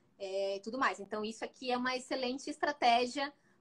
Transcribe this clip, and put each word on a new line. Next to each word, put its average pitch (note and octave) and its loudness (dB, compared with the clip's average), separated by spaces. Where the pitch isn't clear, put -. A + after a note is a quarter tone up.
é, G3 0
e G3 -6
tudo A#3 -6
mais. G3+ 2
Então, G#3+ -4
isso A3+ -6
aqui B3+ -6
é B3 2
uma B3+ 0
excelente C4 -4
estratégia C#4 2